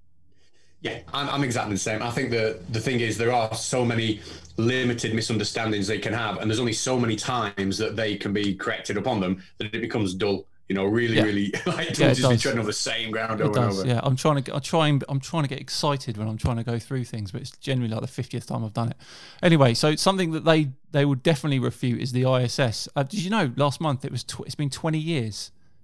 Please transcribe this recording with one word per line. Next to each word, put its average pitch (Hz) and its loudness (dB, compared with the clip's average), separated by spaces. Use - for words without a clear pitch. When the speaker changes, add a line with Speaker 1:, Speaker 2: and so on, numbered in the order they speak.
Speaker 1:
Yeah, - -6
I'm, 139 -4
I'm 139 0
exactly 110 0
the 95 0
same. 110 -2
I 117 -2
think 131 -2
that 110 -2
the 113 -2
thing 123 0
is, 110 0
there 117 2
are 113 2
so 123 0
many 113 0
limited 120 2
misunderstandings 107 0
they 107 0
can 104 -4
have, 107 -2
and 104 -2
there's 110 2
only 120 0
so 131 0
many 113 2
times 101 -2
that 110 -2
they 107 0
can 101 -4
be 104 0
corrected 104 -4
upon 110 0
them 92 0
that 104 -6
it 104 -2
becomes 92 0
dull. 98 0
You 98 0
know, 98 0
really, 113 2
Speaker 2:
Yeah. 117 4
Speaker 1:
really, 101 2
<laughs> - -6
like, - -2
Speaker 2:
Yeah, 143 6
it 123 6
Speaker 1:
just 127 0
be 127 6
Speaker 2:
does. 110 4
Speaker 1:
treading 123 0
over 104 0
the 104 -2
same 117 -4
ground 110 -2
Speaker 2:
It 107 2
Speaker 1:
over 110 2
and 120 4
Speaker 2:
does, 98 0
Speaker 1:
over. 92 0
Speaker 2:
yeah. 120 2
I'm 135 2
trying 156 2
to 139 0
get, - -6
I - 0
try 151 2
and, 143 4
I'm 139 -2
trying 160 -2
to 135 -2
get 135 -6
excited 135 -2
when 107 -2
I'm 110 -4
trying 117 0
to 113 -4
go 117 -2
through 127 -6
things, 104 -8
but - -8
it's - -12
generally, 127 -2
like, 113 -4
the 135 -6
fiftieth - -8
time 117 -4
I've 107 -8
done 117 -2
it. - -8
Anyway, 147 6
so 156 2
something 185 2
that 160 -4
they, 156 4
they 143 4
would 139 0
definitely 147 2
refute 123 0
is 135 -4
the 127 2
I 131 4
S 120 -2
S. 120 0
Uh, 143 2
did 139 -4
you 175 -4
know 185 2
last 139 0
month 147 -2
it 139 -6
was 123 -6
tw-, - -10
it's 139 -10
been 147 -2
twenty 156 -2
years 147 -4